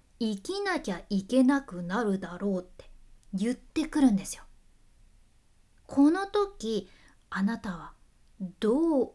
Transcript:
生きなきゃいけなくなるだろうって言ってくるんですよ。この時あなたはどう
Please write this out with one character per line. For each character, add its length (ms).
生 220
き 220
な 180
き 100
ゃ 200
い 140
け 180
な 180
く 220
な 200
る 160
だ 200
ろ 100
う 140
っ 0
て 280
言 180
っ 20
て 320
く 140
る 100
ん 60
で 80
す 120
よ。 80
こ 240
の 160
時 640
あ 140
な 160
た 120
は 220
ど 440
う 120